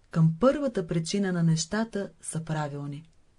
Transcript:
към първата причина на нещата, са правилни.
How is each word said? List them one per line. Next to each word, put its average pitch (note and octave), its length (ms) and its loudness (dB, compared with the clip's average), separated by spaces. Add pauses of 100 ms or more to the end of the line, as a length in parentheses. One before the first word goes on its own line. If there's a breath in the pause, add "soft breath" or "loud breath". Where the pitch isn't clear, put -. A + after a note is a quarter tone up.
(100)
към D#3+ 300 4
първата C4 460 2
причина F#3 460 0
на F3 100 0
нещата, G3 680 0 (100)
са - 240 -8
правилни. C#3+ 640 -6 (300)